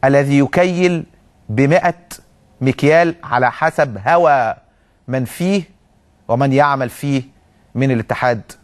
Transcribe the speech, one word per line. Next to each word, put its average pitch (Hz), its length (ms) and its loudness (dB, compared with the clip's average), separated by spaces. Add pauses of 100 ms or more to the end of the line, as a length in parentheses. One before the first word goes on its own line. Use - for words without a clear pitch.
الذي 139 340 2
يكيل 180 640 0 (440)
بمائة 139 460 0 (640)
مكيال 156 540 2 (100)
على 123 280 0
حسب 147 540 -2
هوى 143 480 2 (540)
من 127 160 -4
فيه 180 380 -4 (680)
ومن 131 240 0
يعمل 135 360 0
فيه 139 340 -4 (520)
من 135 160 0
الاتحاد 120 500 -2 (240)